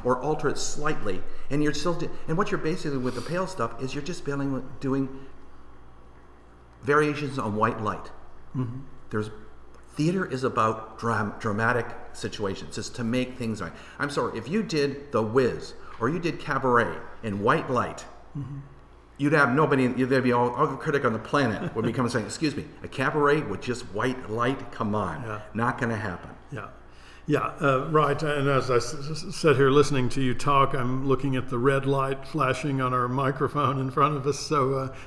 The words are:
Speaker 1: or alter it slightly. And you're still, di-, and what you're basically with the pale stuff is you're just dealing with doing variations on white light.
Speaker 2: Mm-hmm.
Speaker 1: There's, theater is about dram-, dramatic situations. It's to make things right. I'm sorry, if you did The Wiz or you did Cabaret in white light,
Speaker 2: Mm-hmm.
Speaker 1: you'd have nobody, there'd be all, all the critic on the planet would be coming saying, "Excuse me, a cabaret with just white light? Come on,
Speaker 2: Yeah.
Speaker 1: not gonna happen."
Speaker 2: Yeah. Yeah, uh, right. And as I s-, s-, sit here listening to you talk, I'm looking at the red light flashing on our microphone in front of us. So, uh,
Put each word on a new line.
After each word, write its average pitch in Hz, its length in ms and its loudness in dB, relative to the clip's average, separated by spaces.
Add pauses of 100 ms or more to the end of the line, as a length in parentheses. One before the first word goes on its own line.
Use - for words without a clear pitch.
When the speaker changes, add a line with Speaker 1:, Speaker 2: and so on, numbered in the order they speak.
Speaker 1:
or 127 160 4
alter 147 280 0
it 113 100 2
slightly. 147 640 2 (300)
And 147 140 4
you're 147 100 2
still, 160 200 2
di-, - 160 -2 (180)
and 160 100 2
what 202 140 2
you're 175 60 0
basically 151 400 -2
with 123 180 -2
the 120 60 -6
pale 175 260 -2
stuff - 340 -4
is 131 120 -6
you're 147 100 -4
just 175 200 -6
dealing 139 280 -2
with 120 280 -6
doing 135 280 0 (1700)
variations 147 560 2
on 107 180 -2
white 110 260 2
light. 98 280 -2 (460)
Speaker 2:
Mm-hmm. 123 240 -4 (300)
Speaker 1:
There's, 107 200 -2 (640)
theater 180 300 2
is 131 200 -4
about 110 540 0
dram-, 107 420 0
dramatic 113 460 2 (260)
situations. - 640 -6
It's 107 120 -6
to 120 140 -6
make 127 320 -2
things 110 240 -4
right. 85 120 -6 (260)
I'm 143 120 -2
sorry, 123 280 -2
if 107 100 -8
you 208 140 0
did 143 500 -2
The 110 100 4
Wiz 110 520 0 (260)
or 117 80 2
you 170 100 0
did 160 220 -4
Cabaret 120 560 2 (260)
in 101 200 -2
white 135 280 2
light, 110 340 -2 (340)
Speaker 2:
Mm-hmm. 139 200 -8 (600)
Speaker 1:
you'd 143 160 2
have 143 200 6
nobody, 135 340 4
there'd 127 360 2
be 123 80 4
all, 123 220 4
all 143 140 2
the - 80 -4
critic 143 280 -2
on 117 80 2
the 110 60 -2
planet 131 560 -2
would 113 100 -2
be 120 80 0
coming 127 180 2
saying, 110 140 0
"Excuse 139 300 -2
me, 104 100 -6 (200)
a 107 40 -8
cabaret 147 540 2
with - 180 -6
just 120 220 -4 (100)
white 107 380 -2
light? 120 400 -2
Come 104 240 -2
on, 95 280 -2
Speaker 2:
Yeah. 107 180 -8 (120)
Speaker 1:
not 120 260 0
gonna 117 180 -2
happen." 101 340 -6 (220)
Speaker 2:
Yeah. 101 160 -10 (640)
Yeah, 127 220 0 (100)
uh, 139 300 4
right. 147 280 4
And 147 280 2
as 127 240 4
I 123 60 6
s-, - 140 0
s-, 160 440 -6
sit 151 180 6
here 135 160 8
listening 135 400 6
to 143 100 0
you 127 140 4
talk, 139 400 4
I'm 131 320 0
looking 131 300 2
at 127 120 -2
the 123 100 -2
red 135 280 4
light 135 400 0
flashing 135 540 0
on 127 120 2
our 123 140 2
microphone 135 720 0
in 135 140 -2
front 147 240 4
of 135 100 -2
us. 143 140 0
So, 135 340 2
uh, 135 200 -2 (120)